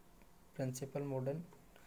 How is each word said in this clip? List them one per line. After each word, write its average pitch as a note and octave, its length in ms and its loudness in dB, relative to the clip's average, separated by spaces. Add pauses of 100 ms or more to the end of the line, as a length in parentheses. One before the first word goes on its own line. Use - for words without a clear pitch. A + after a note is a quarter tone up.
(600)
principle, C3+ 460 2
modern C3+ 340 4 (460)